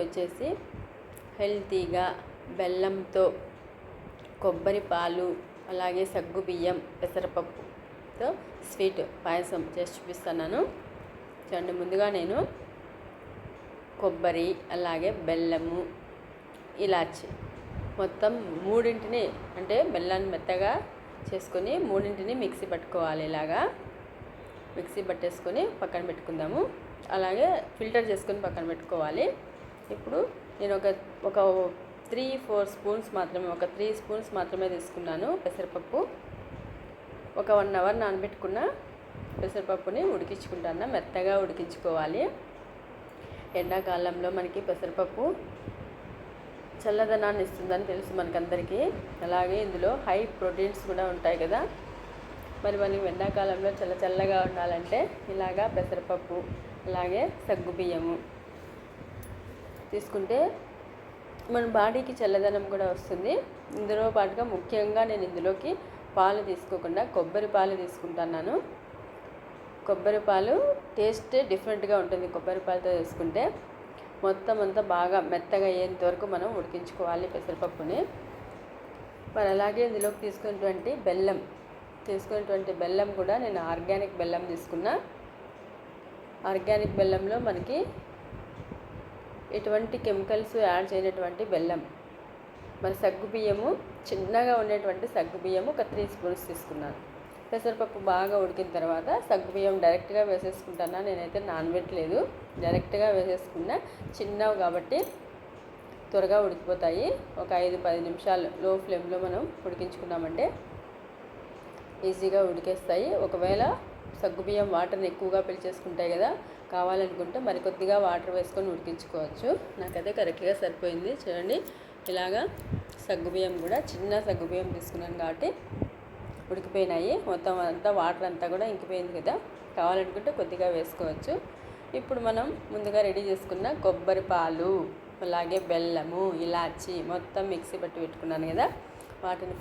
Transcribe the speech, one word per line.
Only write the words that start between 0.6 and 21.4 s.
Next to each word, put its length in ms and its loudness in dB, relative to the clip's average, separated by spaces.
హెల్తీగా 680 2
బెల్లంతో, 640 4
కొబ్బరి 480 2
పాలు, 360 2
అలాగే 400 2
సగ్గు 360 -2
బియ్యం, 300 2
పెసరపప్పుతో 1300 -4
స్వీట్ 320 2
పాయసం 400 0
చేసి 200 -4
చూపిస్తున్నాను. 640 -2
చూడండి, 320 -2
ముందుగా 280 4
నేను 180 0
కొబ్బరి, 460 2
అలాగే 340 0
బెల్లము, 540 2
ఇలాచి 420 2
మొత్తం 340 2
మూడింటిని, 600 2
అంటే 180 4
బెల్లాన్ని 420 2
మెత్తగా 380 2
చేసుకొని 460 0